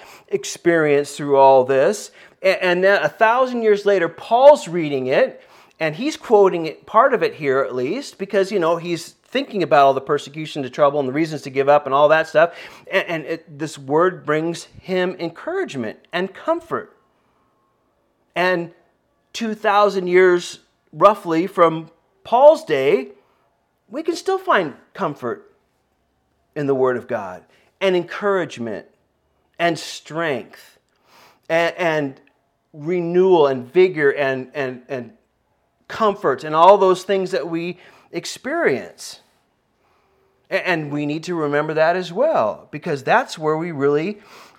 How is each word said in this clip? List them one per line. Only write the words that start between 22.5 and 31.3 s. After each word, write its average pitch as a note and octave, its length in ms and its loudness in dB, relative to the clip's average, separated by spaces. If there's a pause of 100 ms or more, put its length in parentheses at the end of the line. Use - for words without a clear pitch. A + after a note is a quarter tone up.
day, D3+ 460 0 (800)
we C#4 140 -10
can E4+ 120 -4
still F#4+ 220 -2
find A3 380 -2 (180)
comfort C#3 580 -8 (1040)
in D3 120 -4
the C#3 80 2
Word B2+ 220 0
of A2 100 -14
God, F#2+ 360 -8 (380)
and F#3+ 140 2
encouragement, E3 880 -4 (720)
and E3+ 200 -2
strength, - 1000 -10 (720)